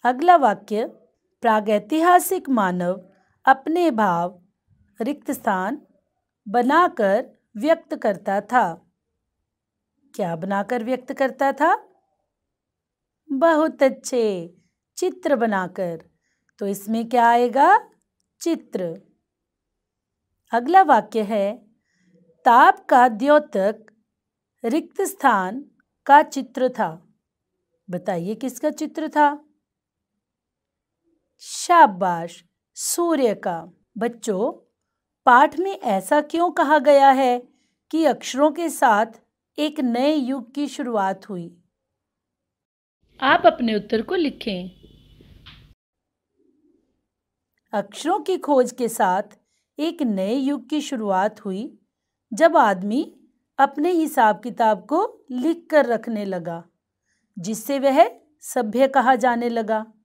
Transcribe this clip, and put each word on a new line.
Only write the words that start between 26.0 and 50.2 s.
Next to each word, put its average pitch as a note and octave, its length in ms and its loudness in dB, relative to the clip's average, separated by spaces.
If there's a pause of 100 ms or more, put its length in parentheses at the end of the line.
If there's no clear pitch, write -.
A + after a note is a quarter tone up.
का C#4+ 160 8
चित्र C4 460 -4
था। F3+ 400 -6 (840)
बताइए F3+ 440 -6
किसका B3+ 360 -6
चित्र D4+ 380 -10
था? D4 360 0 (1900)
शाबाश, F#3 1040 0 (300)
सूर्य D4+ 600 -2
का। F3 380 -10 (260)
बच्चों, A#3 540 -4 (760)
पाठ C#4 320 6
में F#4+ 200 -6
ऐसा G#3+ 420 -2
क्यों E4 300 -2
कहा D#4 280 2
गया C#4 320 6
है B3+ 320 2 (480)
कि D#4+ 140 -2
अक्षरों C#4+ 480 0
के E4 180 -4
साथ A3+ 360 2 (520)
एक D4+ 220 -4
नए C4 340 0
युग B3+ 400 -6
की C#4+ 140 -6
शुरुआत G3 600 -6
हुई? F3+ 340 -14 (1600)
आप D#4 260 2
अपने A#3+ 280 2
उत्तर G#3+ 280 -4
को F4+ 120 -6
लिखें। G3+ 560 -6 (3000)
अक्षरों A3 480 -4
की F#4 180 -6
खोज B3+ 340 0
के A#3+ 160 -6
साथ G3+ 340 0 (560)
एक E4 240 -6
नए G#3 320 -2